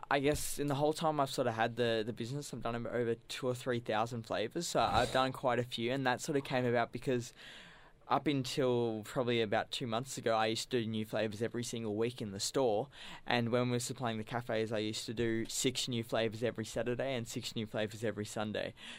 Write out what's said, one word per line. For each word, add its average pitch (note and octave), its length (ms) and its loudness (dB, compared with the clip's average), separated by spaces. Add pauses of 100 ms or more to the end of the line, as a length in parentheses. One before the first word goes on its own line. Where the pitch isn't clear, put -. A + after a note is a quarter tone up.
I C#3+ 100 4
guess D3 380 2
in C#3+ 100 0
the C#3+ 80 2
whole D3 180 4
time D#3 260 0
I've C3+ 120 2
sort C3 160 0
of A2 80 2
had A#2 200 2
the, A2+ 300 2
the A#2 80 -4
business, B2+ 400 -6
I've A#2+ 100 -8
done A#2 240 -2
over A#2 280 0 (120)
two - 220 -6
or B2 60 0
three B2 260 -2
thousand A#2 440 0
flavours. A2 420 -2
So D3+ 120 2
I've A#2 320 4
done C3 220 4
quite B2 260 0
a A#2+ 40 0
few, A#2+ 280 -2
and C3+ 160 0
that B2 140 2
sort D3 160 0
of C#3 80 0
came B2+ 200 2
about A#2+ 280 2
because B2 400 -2 (800)
up C#3 160 2
until B2 800 2
probably A#2+ 360 2
about G#2+ 300 2
two C3 160 -4
months A#2 300 -2
ago, A2+ 180 2
I A2 120 4
used A2+ 220 -2
to B2 120 2
do A2 60 0
new A2 180 -2
flavours G#2+ 360 -2
every A#2 220 -2
single A2+ 320 -4
week A#2+ 260 0
in G#2 100 -6
the G2 100 -6
store. B2 460 2 (380)
And A#2 240 2
when B2 180 2
we B2 40 0
were A#2+ 80 2
supplying A#2+ 380 -4
the G#2+ 80 -6
cafes, A#2 480 0
I G#2+ 60 2
used G#2+ 260 -2
to A#2+ 80 -6
do A2+ 340 0
six - 400 0
new A#2 160 0
flavours A2+ 400 0
every A2+ 220 0
Saturday B2 500 -2
and A#2 100 -4
six - 300 -6
new A2+ 100 -2
flavours G#2+ 380 -4
every G#2+ 220 -2
Sunday. G#2 480 -4 (260)